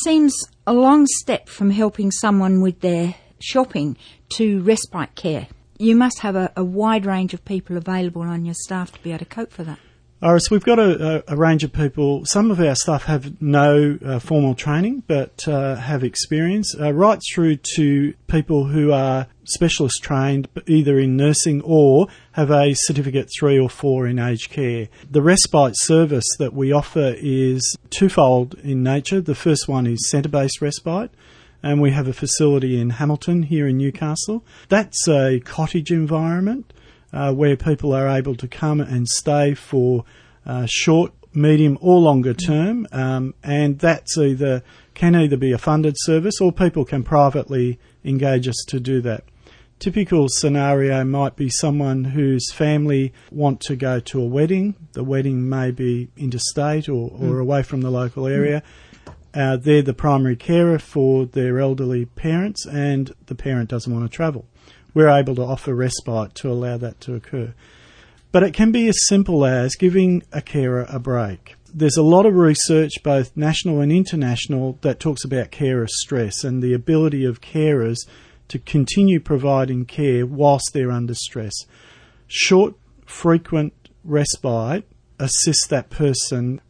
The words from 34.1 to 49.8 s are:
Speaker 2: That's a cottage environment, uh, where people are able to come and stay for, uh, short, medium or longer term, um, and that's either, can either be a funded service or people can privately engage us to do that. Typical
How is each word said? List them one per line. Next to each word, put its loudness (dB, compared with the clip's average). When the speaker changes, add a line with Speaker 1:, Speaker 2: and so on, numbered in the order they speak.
Speaker 2:
That's 0
a 2
cottage -4
environment, -2
uh, -2
where 2
people -2
are 0
able -2
to -12
come -2
and -4
stay 0
for, 0
uh, -6
short, 2
medium 4
or 6
longer 4
term, -2
um, -4
and 0
that's -2
either, 0
can 4
either 4
be 0
a 0
funded 0
service 0
or 4
people 0
can -4
privately 0
engage 0
us -8
to -6
do -2
that. -6
Typical 0